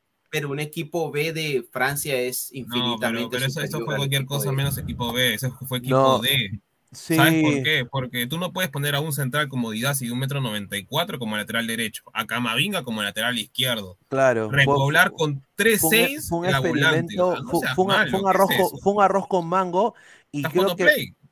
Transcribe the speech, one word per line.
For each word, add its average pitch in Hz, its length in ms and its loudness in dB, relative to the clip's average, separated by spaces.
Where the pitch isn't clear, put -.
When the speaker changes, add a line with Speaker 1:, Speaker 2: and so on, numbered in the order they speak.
Speaker 1:
pero 147 200 -4
un 139 100 -4
equipo 151 500 -4
B 151 240 -2
de 151 360 -2
Francia 139 480 -2
es 123 360 -4
Speaker 2:
No, 131 100 -10
pero, 120 160 -4
Speaker 1:
infinitamente 120 560 -2
Speaker 2:
pero 127 100 0
eso, 139 140 -4
eso 147 60 -4
Speaker 1:
superior 131 180 -6
Speaker 2:
fue 110 100 -4
Speaker 1:
al 107 40 -2
Speaker 2:
cualquier 139 240 -2
Speaker 1:
equipo 139 120 -8
Speaker 2:
cosa 139 160 -2
Speaker 1:
B. 135 60 -2
Speaker 2:
menos 139 220 -2
equipo - 340 -6
B, 123 220 2
ese 127 160 -4
fue 127 100 -4
equipo 127 180 0
Speaker 3:
No. 135 240 6
Speaker 2:
D. 117 400 0
Speaker 3:
Sí. - 260 -2
Speaker 2:
¿Sabes 160 260 6
por 143 200 2
qué? 147 280 0
Porque 123 360 -4
tú 151 120 -6
no 175 140 -6
puedes 185 180 -4
poner 143 240 -2
a 143 60 0
un 151 140 -4
central 143 340 0
como 123 220 -4
Didasi 127 360 -2
de 117 60 -4
un 123 60 -4
metro 139 240 -2
noventa 104 340 -4
y 101 80 -6
cuatro 156 340 -4
como 107 200 -4
lateral 113 280 -2
derecho, 113 360 -4
a 110 140 -2
Camavinga 123 560 -2
como 113 200 -4
lateral 110 360 -2
izquierdo. 110 580 -4
Speaker 3:
Claro, 127 420 2
fue, 135 80 0
Speaker 2:
Repoblar 143 500 4
Speaker 3:
fue, - 100 -8
Speaker 2:
con 147 240 -2
tres 208 260 2
Speaker 3:
fue 160 80 0
un, 220 60 4
Speaker 2:
seis 285 220 -6
Speaker 3:
fue 170 120 -2
un 170 100 0
Speaker 2:
la 139 100 2
volante, 156 540 2
Speaker 3:
experimento, 180 140 2
Speaker 2:
o 180 40 2
sea, 135 100 -2
no - 80 -10
Speaker 3:
fue, 170 100 2
Speaker 2:
seas 160 140 -2
Speaker 3:
fue 185 100 2
una, 196 120 2
Speaker 2:
malo, 196 140 2
Speaker 3:
fue 190 100 0
un 196 40 -4
Speaker 2:
¿qué 196 40 2
es 185 60 4
Speaker 3:
arroz 190 160 6
con, 185 160 4
Speaker 2:
eso? - 160 -6
Speaker 3:
fue 196 100 2
un 208 100 4
arroz 190 260 4
con 175 180 0
mango, 185 480 0
y 143 80 -6
Speaker 2:
¿Estás 139 140 -2
Speaker 3:
creo 180 100 4
Speaker 2:
jugando 185 140 2
Speaker 3:
que 185 80 0
Speaker 2:
Play? 113 320 2